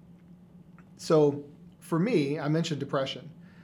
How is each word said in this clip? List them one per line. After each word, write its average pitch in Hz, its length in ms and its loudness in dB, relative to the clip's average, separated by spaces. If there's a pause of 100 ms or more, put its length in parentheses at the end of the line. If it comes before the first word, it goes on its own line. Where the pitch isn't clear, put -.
(960)
So 147 480 2 (340)
for - 180 -4
me, 160 440 0
I 143 80 -4
mentioned 160 320 -2
depression. - 480 -4 (340)